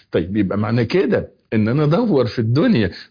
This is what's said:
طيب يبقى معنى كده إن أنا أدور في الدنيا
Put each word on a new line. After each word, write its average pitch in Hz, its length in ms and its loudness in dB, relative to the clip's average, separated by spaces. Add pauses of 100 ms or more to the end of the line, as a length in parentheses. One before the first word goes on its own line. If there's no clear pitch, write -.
(100)
طيب 92 260 -2
يبقى 101 220 0
معنى 113 260 0
كده 170 480 -2 (200)
إن 110 160 2
أنا 147 160 0
أدور 160 420 2
في - 120 -6
الدنيا 120 520 2 (200)